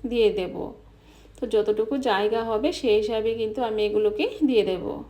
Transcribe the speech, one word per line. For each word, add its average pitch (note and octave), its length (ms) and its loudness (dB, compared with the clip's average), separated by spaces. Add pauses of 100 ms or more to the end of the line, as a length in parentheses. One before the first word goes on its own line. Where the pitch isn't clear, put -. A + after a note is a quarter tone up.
দিয়ে A3+ 240 4
দেব। F#3 260 -4 (960)
যতটুকু G#3+ 400 2 (160)
জায়গা G#3+ 340 2
হবে A3+ 260 0 (100)
সেই A3 180 4
হিসাবে A3 400 0
কিন্তু A3 220 -4 (100)
আমি G#3+ 160 -2
এগুলোকে G#3 400 0 (200)
দিয়ে A#3+ 240 4
দেব। F3+ 160 -4 (240)